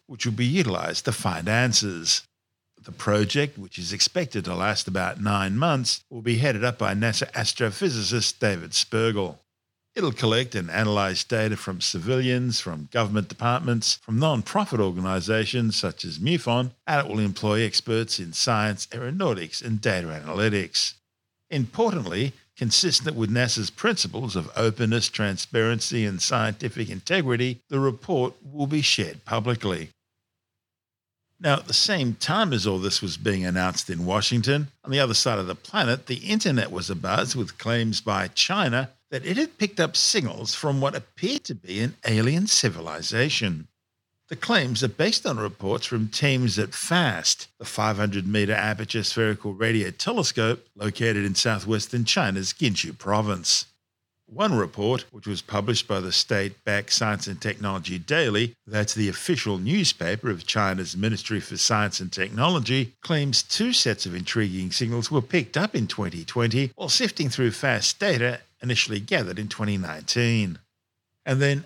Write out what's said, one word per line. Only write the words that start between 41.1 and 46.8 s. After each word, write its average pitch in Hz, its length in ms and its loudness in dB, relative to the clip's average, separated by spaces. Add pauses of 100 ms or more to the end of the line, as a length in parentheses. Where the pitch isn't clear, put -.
to 151 100 -8
be 90 240 -8
an 120 160 0 (100)
alien 120 440 4
civilization. 82 1200 0 (600)
The 165 60 -10
claims 127 480 0
are 131 60 4
based 185 360 0
on 135 140 -2
reports 104 480 -2
from 110 220 0
teams 127 500 2
at 104 160 -2
fast, 131 720 0 (140)